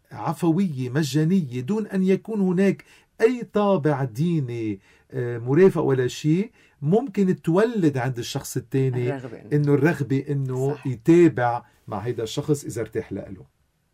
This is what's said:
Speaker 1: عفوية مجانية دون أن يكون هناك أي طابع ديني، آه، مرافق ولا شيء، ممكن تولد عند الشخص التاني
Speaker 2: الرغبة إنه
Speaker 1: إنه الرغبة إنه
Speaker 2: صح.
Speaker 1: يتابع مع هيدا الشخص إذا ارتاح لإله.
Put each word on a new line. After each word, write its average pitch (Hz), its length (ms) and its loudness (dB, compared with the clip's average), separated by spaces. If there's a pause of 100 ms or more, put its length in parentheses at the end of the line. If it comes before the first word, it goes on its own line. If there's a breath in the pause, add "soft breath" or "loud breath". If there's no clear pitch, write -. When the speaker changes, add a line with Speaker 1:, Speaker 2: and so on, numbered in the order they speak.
(120)
Speaker 1:
عفوية 147 800 -2
مجانية 151 680 0
دون 208 260 -4
أن 190 160 -2
يكون 190 380 0
هناك 185 440 2 (360 soft breath)
أي 240 220 2 (100)
طابع 151 520 2
ديني، 120 760 -2 (300 soft breath)
آه، 120 280 -4
مرافق 151 440 4
ولا 131 260 2
شيء، 170 420 0 (320 soft breath)
ممكن 190 600 0
تولد 180 560 2
عند 120 200 -2
الشخص - 380 -8
التاني 131 600 -2
Speaker 2:
الرغبة 123 240 -14
إنه 104 120 -20
Speaker 1:
إنه 147 220 2
الرغبة 135 560 2
إنه 135 440 -2
Speaker 2:
صح. - 120 -10
Speaker 1:
يتابع 123 760 4 (260 soft breath)
مع 107 100 -6
هيدا 113 240 -4
الشخص 143 420 -4
إذا 104 160 -8
ارتاح 110 320 -6
لإله. 98 440 -14 (360)